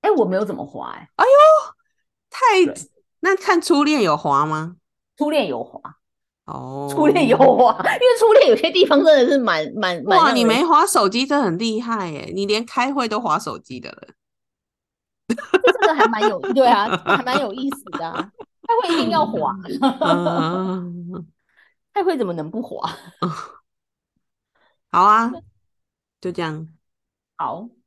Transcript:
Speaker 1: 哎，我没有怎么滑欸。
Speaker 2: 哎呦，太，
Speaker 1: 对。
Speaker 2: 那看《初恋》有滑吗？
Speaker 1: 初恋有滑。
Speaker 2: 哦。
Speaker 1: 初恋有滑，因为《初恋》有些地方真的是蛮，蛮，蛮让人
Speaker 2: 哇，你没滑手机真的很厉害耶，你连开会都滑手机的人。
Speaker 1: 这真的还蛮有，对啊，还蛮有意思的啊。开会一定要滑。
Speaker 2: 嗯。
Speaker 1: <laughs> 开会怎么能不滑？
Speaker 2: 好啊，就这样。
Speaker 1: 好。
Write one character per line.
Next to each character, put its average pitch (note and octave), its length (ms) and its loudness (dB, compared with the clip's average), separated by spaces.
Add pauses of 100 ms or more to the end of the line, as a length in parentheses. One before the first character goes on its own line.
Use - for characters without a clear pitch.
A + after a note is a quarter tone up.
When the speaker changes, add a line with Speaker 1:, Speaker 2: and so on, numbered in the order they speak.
Speaker 1:
哎， G#4+ 140 0
我 C4 80 2
没 F#3 120 -2
有 G#3 80 -2
怎 F3 100 -8
么 - 100 -12
滑 - 280 -14
欸。 - 240 -20
Speaker 2:
哎 - 80 4
呦， D5 500 6 (560)
太， F#4+ 420 2
Speaker 1:
对。 - 180 -18 (280)
Speaker 2:
那 F#4+ 160 0
看 F#4 260 0
《初 D4 220 2
恋》 D4 200 0
有 D#3 140 2
滑 D3 300 0
吗？ D#3 300 -8 (400)
Speaker 1:
初 D4+ 160 -2
恋 B3 160 -2
有 A#2+ 160 -8
滑。 - 160 -20 (640)
Speaker 2:
哦。 C3 440 -12
Speaker 1:
初 D4+ 200 2
恋 D4 180 4
有 A3+ 100 4
滑， - 460 4
因 - 0 -
为 A#4+ 340 2
《初 A4+ 180 4
恋》 G4 140 8
有 A3+ 60 6
些 E4 160 0
地 F4+ 160 2
方 D4 180 2
真 - 20 4
的 C#4 220 4
是 C#4 100 2
蛮， F3 260 -2 (100)
蛮， F3+ 300 -4
蛮 - 140 2
让 D#4+ 80 6
人 - 0 -
Speaker 2:
哇， C4+ 60 2
你 A#3+ 120 0
没 A3+ 200 2
滑 D#4+ 220 4
手 G#3 220 0
机 A#3+ 180 -2
真 C#4+ 100 -2
的 C#4+ 80 0
很 F3 140 -2
厉 A3 220 -4
害 A3+ 280 -6
耶， D3 240 -12
你 G3 140 -4
连 G#3+ 180 -2
开 B3 300 -4
会 B3 140 -2
都 G#3+ 100 -4
滑 F3 180 -2
手 - 220 -8
机 B2 220 -16
的 - 80 -16
人。 - 260 -20 (1120)
Speaker 1:
这 F#4+ 440 0
真 G4 160 0
的 D#4+ 60 0
还 C#4+ 120 2
蛮 A3 240 -2
有， G3 80 -6 (160)
对 C4 140 4
啊， G#3 180 2 (180)
还 A3+ 200 0
蛮 C4 160 -2
有 A3 120 -6
意 C4 180 -6
思 - 140 -12 (140)
的 - 80 -8
啊。 - 240 -10 (320)
开 A4+ 260 0
会 E4+ 60 0
一 D#4 60 0
定 A#3 100 -2
要 D#4 160 2
滑。 D#3+ 260 -4 (480)
Speaker 2:
嗯。 F3 1300 -4 (240)
Speaker 1:
<laughs> - 420 -20
开 G4 120 -4
会 E4+ 120 0
怎 B3 80 -4
么 F3+ 100 -6
能 D#3 140 -8
不 A3 140 -8
滑？ - 260 -10 (2000)
Speaker 2:
好 F3 100 4
啊， A3 300 4 (880)
就 F3+ 100 -10
这 F3 100 -10
样。 D#3+ 280 -8 (680)
Speaker 1:
好。 E3 320 -10 (180)